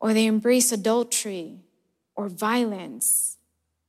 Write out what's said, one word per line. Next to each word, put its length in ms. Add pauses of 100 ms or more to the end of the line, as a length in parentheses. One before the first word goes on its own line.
Or 120
they 140
embrace 460
adultery 880 (560)
or 120
violence. 1120 (500)